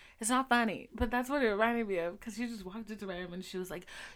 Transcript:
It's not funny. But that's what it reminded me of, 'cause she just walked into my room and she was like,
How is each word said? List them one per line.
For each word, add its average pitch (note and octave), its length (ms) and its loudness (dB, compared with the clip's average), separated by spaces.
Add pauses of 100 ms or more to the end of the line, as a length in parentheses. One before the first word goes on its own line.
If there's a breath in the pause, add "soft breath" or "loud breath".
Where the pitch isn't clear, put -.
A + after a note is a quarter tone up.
(180 loud breath)
It's A3 100 -2
not B3+ 200 4
funny. A#3 440 4
But A#3+ 200 2
that's B3+ 180 2
what C#4+ 120 2
it A#3 60 6
reminded A3+ 380 4
me F#3+ 120 0
of, F3 200 -2
'cause A3 160 -10
she A#3 120 -4
just A3+ 180 -8
walked G#3 260 -8
into G#3 160 -8
my F3+ 120 -4
room F3 140 -8
and F3+ 120 -6
she - 120 -8
was F#3 140 -6
like, F3+ 160 -8 (300 loud breath)